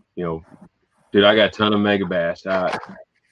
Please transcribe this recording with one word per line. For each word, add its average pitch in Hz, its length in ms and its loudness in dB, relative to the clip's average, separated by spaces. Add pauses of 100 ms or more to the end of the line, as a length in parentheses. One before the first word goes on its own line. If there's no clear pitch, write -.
(160)
you 90 80 -10
know, 82 220 -8 (640)
dude, 104 140 6
I 107 100 4
got 107 180 4
a - 40 -20
ton 107 160 0
of 104 80 0
Megabass. 92 680 -2
I, 92 260 -2 (580)